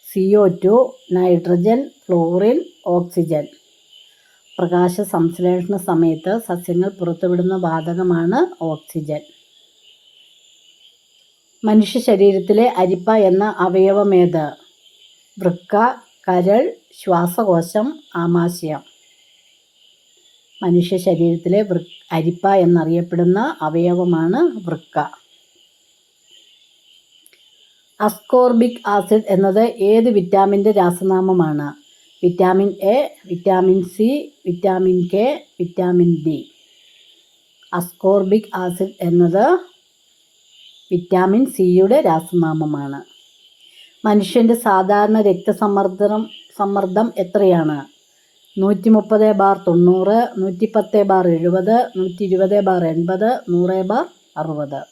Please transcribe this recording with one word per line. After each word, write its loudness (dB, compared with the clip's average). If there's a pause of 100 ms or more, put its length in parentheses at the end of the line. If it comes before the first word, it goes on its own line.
സി 0
ഒ 4 (180)
ടു, 2 (180)
നൈട്രജൻ, 0 (140)
ക്ലോറിൻ, 0 (220)
ഓക്സിജൻ. -2 (1120)
പ്രകാശ 0
സംശ്ലേഷണ -2
സമയത്ത് -2 (160)
സസ്യങ്ങൾ -4
പുറത്തുവിടുന്ന -4
വാതകമാണ് -2
ഓക്സിജൻ. -8 (2500)
മനുഷ്യ 2
ശരീരത്തിലെ 2
അരിപ്പ -2
എന്ന 4 (140)
അവയവമേത്? 2 (920)
വൃക്ക, -4 (540)
കരൾ, 2 (360)
ശ്വാസകോശം, -2 (300)
ആമാശയം. -4 (1800)
മനുഷ്യ 0
ശരീരത്തിലെ 0
വൃ-, -6 (220)
അരിപ്പ -2
എന്നറിയപ്പെടുന്ന 0
അവയവമാണ് 0 (260)
വൃക്ക. -8 (3000)
അസ്കോർബിക് 2
ആസിഡ് 0
എന്നത് 2
ഏത് 2
വിറ്റാമിൻ്റെ 2
രാസനാമമാണ്? 0 (540)
വിറ്റാമിൻ 2
എ, 0 (300)
വിറ്റാമിൻ 0
സി, -2 (140)
വിറ്റാമിൻ 0
കെ, -2 (140)
വിറ്റാമിൻ 0 (160)
ഡി. -2 (1400)
അസ്കോർബിക് -2
ആസിഡ് -6
എന്നത് 2 (1400)
വിറ്റാമിൻ 0
സിയുടെ 2
രാസനാമമാണ്. -2 (1080)
മനുഷ്യൻ്റെ 2
സാധാരണ 2
രക്തസമ്മർദ്ദം, 0 (360)
സമ്മർദ്ദം -2
എത്രയാണ്? 0 (800)
നൂറ്റിമുപ്പത് 2
ബാർ 2 (100)
തൊണ്ണൂറ്, 4 (200)
നൂറ്റിപ്പത്ത് -2
ബാർ 2
എഴുപത്, 0 (200)
നൂറ്റിയിരുപത് -2
ബാർ 0
എൺപത്, -2
നൂറ് 0
ബാർ -4 (320)
അറുപത്. -8 (120)